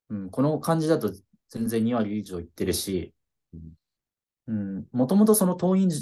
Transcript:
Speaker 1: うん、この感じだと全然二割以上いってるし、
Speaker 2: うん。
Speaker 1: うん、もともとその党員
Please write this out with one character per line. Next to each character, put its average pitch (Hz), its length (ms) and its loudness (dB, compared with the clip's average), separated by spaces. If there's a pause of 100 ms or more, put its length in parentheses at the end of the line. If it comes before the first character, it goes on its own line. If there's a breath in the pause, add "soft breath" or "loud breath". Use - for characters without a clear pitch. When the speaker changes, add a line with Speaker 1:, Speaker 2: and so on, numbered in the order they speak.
Speaker 1:
う 110 60 -8
ん、 95 140 -8
こ 131 140 -4
の 156 160 0
感 165 200 0
じ 156 80 0
だ 160 120 2
と - 120 -4 (380)
全 113 180 -4
然 113 160 0
二 120 100 2
割 107 260 0
以 101 40 -8
上 92 160 -10
い 87 40 -8
っ - 20 -12
て - 180 -8
る 90 100 0
し、 90 400 -4 (400)
Speaker 2:
う 82 40 -14
ん。 82 160 -16 (720)
Speaker 1:
う 113 60 -6
ん、 98 380 -6
も 127 160 0
と 185 80 2
も 214 100 8
と 220 80 8
そ 202 140 2
の 180 80 0
党 180 200 2
員 190 140 4 (120)